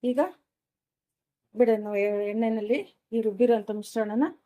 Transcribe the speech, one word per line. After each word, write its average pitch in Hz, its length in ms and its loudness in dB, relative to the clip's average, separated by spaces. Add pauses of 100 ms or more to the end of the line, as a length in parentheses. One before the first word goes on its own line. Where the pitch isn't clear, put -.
ಈಗ 247 160 0 (1400)
ಬಿಡೋಣ 220 320 2 (140)
ಎ-, 208 300 0
ಎಣ್ಣೆನಲ್ಲಿ 220 480 0 (320)
ಈ 226 100 0
ರುಬ್ಬಿರೋಂಥ 220 500 2
ಮಿಶ್ರಣನ 214 540 -2 (200)